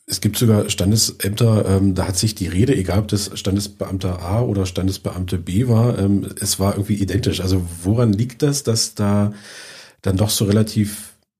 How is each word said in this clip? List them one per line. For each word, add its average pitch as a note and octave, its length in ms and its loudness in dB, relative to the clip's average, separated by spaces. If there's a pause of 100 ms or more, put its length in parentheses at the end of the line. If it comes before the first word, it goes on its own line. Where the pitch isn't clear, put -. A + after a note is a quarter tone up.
Es - 160 -8
gibt G#2 160 -2
sogar G#2+ 320 4
Standesämter, G#2+ 960 2 (120)
ähm, F#2+ 180 2
da G#2+ 120 -2
hat F#2+ 100 -2
sich A2 180 0
die F#2 120 -4
Rede, G2+ 280 2
egal F#2 240 0
ob G2+ 80 -2
das - 320 -2
Standesbeamter F#2 840 -4
A F#2+ 200 -2
oder G2+ 240 0
Standesbeamte F#2 720 -4
B F2+ 320 0
war, A2+ 280 4
ähm, G2 300 0 (120)
es - 200 -4
war G2 140 2
irgendwie G2+ 220 -2
identisch. F#2 440 0
Also F#2 260 0 (180)
woran A2 300 4
liegt A#2 280 -2
das, C#3 220 0
dass - 320 -2
da G2+ 380 2 (680)
dann F#2 160 0
doch G#2 120 2
so - 160 0
relativ, G#2 720 0 (240)